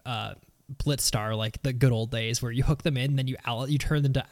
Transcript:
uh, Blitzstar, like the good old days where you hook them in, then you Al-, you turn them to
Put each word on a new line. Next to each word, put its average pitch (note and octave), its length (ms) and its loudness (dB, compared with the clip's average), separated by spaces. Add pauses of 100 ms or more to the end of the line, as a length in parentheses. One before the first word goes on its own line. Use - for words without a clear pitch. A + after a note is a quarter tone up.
uh, G#2+ 300 -8 (420)
Blitzstar, A2 600 0
like A2 240 -4
the C3 120 -2
good B2+ 180 6
old A2+ 180 0
days A2+ 320 -2
where A#2+ 100 -4
you B2+ 120 2
hook D3+ 200 2
them D3+ 140 2
in, C#3 200 2
then C3 100 0
you C3 80 -2 (100)
Al-, A#2+ 240 -2
you D3 80 4
turn D3 240 2
them C#3 120 4
to C3 180 -2